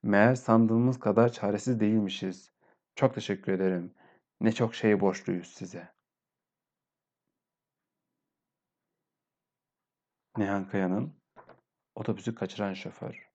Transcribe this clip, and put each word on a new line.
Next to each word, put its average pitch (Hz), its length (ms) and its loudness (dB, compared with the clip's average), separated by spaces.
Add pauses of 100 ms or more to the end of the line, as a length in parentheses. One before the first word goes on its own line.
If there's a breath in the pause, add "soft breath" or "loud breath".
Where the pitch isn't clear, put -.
Meğer 107 320 6
sandığımız 117 640 4
kadar 113 320 4
çaresiz 104 480 -2
değilmişiz. 104 720 -2 (440)
Çok - 200 0
teşekkür 98 360 -6
ederim. 92 420 -2 (480 soft breath)
Ne 113 100 2
çok 113 240 -2
şey 107 240 2
borçluyuz 95 480 -2
size. - 460 -16 (4000)
Nihan 98 300 -2
Kaya'nın 98 460 -2 (840)
Otobüsü 113 400 -6
Kaçıran 98 380 -6
Şoför - 600 -14